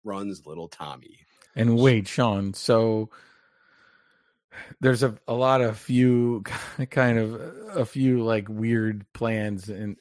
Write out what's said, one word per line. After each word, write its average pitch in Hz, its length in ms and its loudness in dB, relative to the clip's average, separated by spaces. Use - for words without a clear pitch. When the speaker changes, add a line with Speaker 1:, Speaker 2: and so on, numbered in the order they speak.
Speaker 1:
runs 98 400 -8
little 82 240 -12
Tommy. 69 520 -18
Speaker 2:
And 117 220 4
wait, 120 300 6
Sean, 98 440 0
so 110 560 2
there's 131 220 4
a, 113 140 0
a 123 80 -4
lot 131 260 4
of 110 180 0
few 120 640 2
<laughs> - 260 -8
kind 123 280 2
of, 110 160 -2
a 131 80 0
few, 127 400 0
like, 110 240 -2
weird 110 640 -2
plans 107 560 -4
in, 104 320 -10